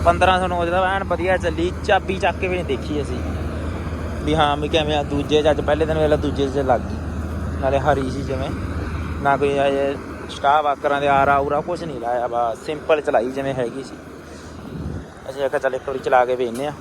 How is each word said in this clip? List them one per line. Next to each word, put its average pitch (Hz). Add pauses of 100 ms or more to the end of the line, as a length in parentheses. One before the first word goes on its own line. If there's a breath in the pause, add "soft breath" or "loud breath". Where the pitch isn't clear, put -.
ਪੰਦਰਾਂ 180
ਸੌ 185
ਨੌਜ 175
ਦਾ 175 (120)
ਐਨ 196
ਵਧੀਆ 175
ਚੱਲੀ, 175 (160)
ਚਾਬੀ 190
ਚੱਕ 175
ਕੇ 185
ਵੀ 180
ਨਹੀਂ 175
ਦੇਖੀ 143
ਅਸੀਂ 127 (1040)
ਵੀ 147
ਹਾਂ 147
ਵੀ 147
ਕਿਵੇਂ 151
ਆ। 143
ਦੂਜੇ 143
'ਚ 151
ਅੱਜ 135
ਪਹਿਲੇ 151
ਦਿਨ 160
ਵੇਲੇ 151
ਦੂਜੇ 139
'ਚ 135
ਲੱਗ 123
ਗਈ, 104 (640)
ਨਾਲੇ 135
ਹਰੀ 135
ਸੀ 139
ਜਿਵੇਂ, 135 (720)
ਨਾ 139
ਕੋਈ 143
ਇਹ 139 (360)
ਸਟਾਫ 147
ਵਾਕਰਾਂ 143
ਦੇ 143
ਆਰਾ 139
ਉਰਾ 143
ਕੁਛ 170
ਨਹੀਂ 139
ਲਾਇਆ, 120
ਬਸ 117
ਸਿੰਪਲ 151
ਚਲਾਈ 131
ਜਿਵੇਂ 135
ਹੈਗੀ 127
ਸੀ। - (1400 loud breath)
ਅਸੀਂ 135
ਆਖਿਆ 135
ਚੱਲ 131
ਇੱਕ 131
ਵਾਰੀ 131
ਚਲਾ 127
ਕੇ 127
ਵੇਖਦੇ 123
ਆ। 147